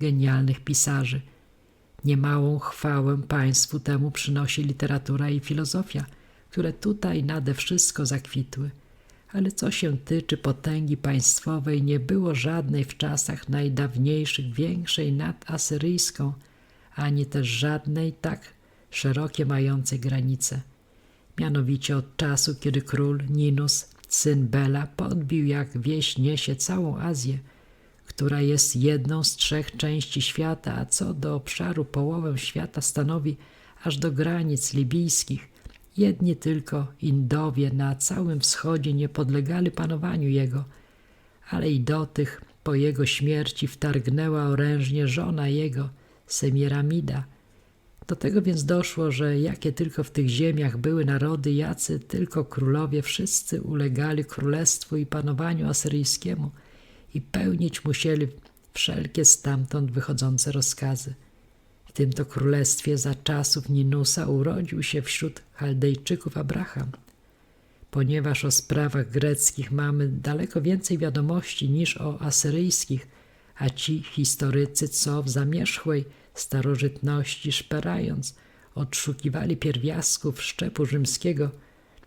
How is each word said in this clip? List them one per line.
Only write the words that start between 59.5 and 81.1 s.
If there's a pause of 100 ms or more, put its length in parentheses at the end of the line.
wychodzące
rozkazy. (720)
W
tym
to
królestwie
za
czasów
Ninusa
urodził
się
wśród (100)
Chaldejczyków
Abraham. (1000)
Ponieważ
o
sprawach
greckich
mamy
daleko
więcej
wiadomości
niż
o
asyryjskich, (480)
a
ci
historycy,
co
w
zamierzchłej (300)
starożytności
szperając, (400)
odszukiwali
pierwiastków
szczepu
rzymskiego, (560)